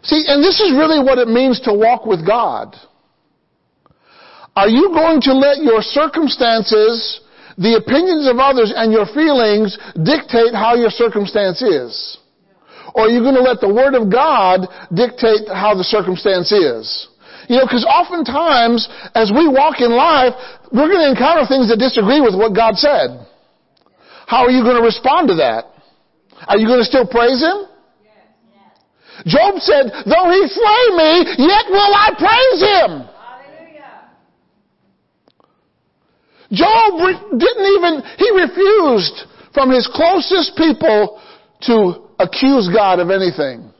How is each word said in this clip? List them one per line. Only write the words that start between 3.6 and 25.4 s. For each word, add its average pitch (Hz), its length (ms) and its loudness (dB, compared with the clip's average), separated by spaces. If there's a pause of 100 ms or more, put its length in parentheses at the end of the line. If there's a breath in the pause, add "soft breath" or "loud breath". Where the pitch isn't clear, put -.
Are 202 140 2
you 302 200 2
going 320 320 2
to 262 120 2
let 277 300 2
your 220 180 2
circumstances, 233 1400 -2 (360 loud breath)
the 220 200 0
opinions 302 500 0
of 240 100 0
others, 262 380 0
and 226 160 0
your 214 160 0
feelings 226 680 0 (280 loud breath)
dictate 233 500 0
how 226 220 0
your 233 160 0
circumstance 208 720 -4
is? 131 560 -4 (720 loud breath)
Or 220 120 0
are 220 40 4
you 240 140 2
gonna 262 180 2
let 254 200 0
the 202 120 0
Word 262 220 2
of 214 160 0
God 220 560 2 (260 loud breath)
dictate 226 560 0
how 196 240 -2
the 185 100 -2
circumstance 185 680 -2
is? 127 560 -2 (420 loud breath)
You 247 80 2
know, 262 100 2
'cause 240 160 -2
oftentimes, 285 1040 0 (280 loud breath)
as 220 160 0
we 311 160 2
walk 277 340 0
in 240 100 2
life, 254 420 2 (380 loud breath)
we're 294 160 2
gonna 330 220 2
encounter 277 360 0
things 254 240 0
that 226 80 2
disagree 247 440 0
with 214 140 2
what 214 180 0
God 226 240 0
said. 135 420 -2 (1080 loud breath)
How 247 160 0
are 247 80 2
you 254 120 2
gonna 240 180 2
respond 269 460 0
to 185 80 0
that? 117 320 -2 (800 loud breath)